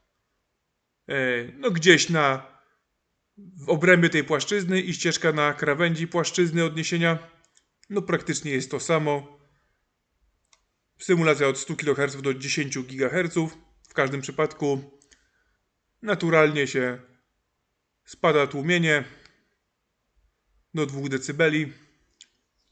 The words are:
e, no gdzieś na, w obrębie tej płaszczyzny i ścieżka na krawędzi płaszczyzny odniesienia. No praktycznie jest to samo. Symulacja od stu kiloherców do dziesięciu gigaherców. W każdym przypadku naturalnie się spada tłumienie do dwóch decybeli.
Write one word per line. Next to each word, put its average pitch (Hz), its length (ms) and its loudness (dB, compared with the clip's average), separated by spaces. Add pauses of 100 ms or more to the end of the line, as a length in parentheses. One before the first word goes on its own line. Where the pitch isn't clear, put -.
(1080)
e, 127 360 -2 (140)
no 262 140 -2
gdzieś 165 380 6
na, 143 420 0 (840)
w - 320 -10
obrębie 170 400 6
tej 156 140 2
płaszczyzny 185 580 -2
i 175 120 -4
ścieżka 165 380 0
na 147 220 0
krawędzi 160 540 0
płaszczyzny 170 560 0
odniesienia. 165 680 -2 (580)
No 202 120 -2
praktycznie 156 500 -4
jest 131 200 -2
to 135 80 -4
samo. 147 600 -2 (1600)
Symulacja 156 480 2
od 135 120 -2
stu - 160 -10
kiloherców 139 460 -2
do 135 120 -2
dziesięciu 135 500 -6
gigaherców. 156 720 -2 (320)
W - 40 -20
każdym 135 280 -2
przypadku 143 800 -4 (1040)
naturalnie 160 640 2
się 127 340 -4 (1040)
spada 151 420 2
tłumienie 151 560 0 (1700)
do 151 120 -2
dwóch 139 240 -6
decybeli. 151 640 0 (1000)